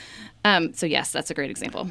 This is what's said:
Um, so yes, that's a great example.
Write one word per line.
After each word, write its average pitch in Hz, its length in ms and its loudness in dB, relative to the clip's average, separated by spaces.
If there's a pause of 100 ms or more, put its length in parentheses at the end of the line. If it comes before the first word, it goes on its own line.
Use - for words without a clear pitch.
(440)
Um, 185 300 4
so - 120 -2
yes, 139 260 0
that's - 200 -4
a - 20 -6
great 143 160 -4
example. - 420 -8